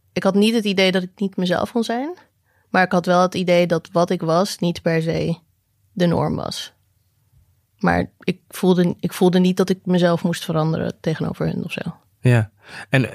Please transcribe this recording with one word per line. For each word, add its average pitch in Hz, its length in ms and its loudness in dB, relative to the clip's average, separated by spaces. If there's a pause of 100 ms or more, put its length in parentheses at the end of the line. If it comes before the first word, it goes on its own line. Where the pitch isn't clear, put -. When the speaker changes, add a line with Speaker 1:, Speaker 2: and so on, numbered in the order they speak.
(140)
Speaker 1:
Ik 180 100 -4
had 190 120 2
niet 214 180 4
het 220 120 0
idee 190 260 2
dat 185 120 0
ik 185 120 -12
niet 196 220 -6
mezelf 180 340 0
kon 233 120 -2
zijn. 262 340 -6 (520)
Maar 185 140 2
ik 180 80 -2
had 175 140 0
wel 180 160 4
het 185 140 0
idee 175 320 2
dat 165 240 -2
wat 226 180 0
ik 180 120 -2
was 170 360 0
niet 175 240 -2
per 165 200 -2
se 160 360 -4 (540)
de 175 140 -2
norm 165 300 0
was. - 380 -10 (1040)
Maar 175 420 -2
ik - 280 -6
voelde, 180 520 0
ik - 140 -6
voelde 185 260 4
niet 185 180 2
dat 185 120 0
ik 185 160 -2
mezelf 175 380 2
moest 170 220 -2
veranderen 165 560 -2
tegenover 160 460 -4
hun - 160 -4
of - 80 -10
zo. - 240 -10 (240)
Speaker 2:
Ja. 117 320 2 (380)
En 131 260 2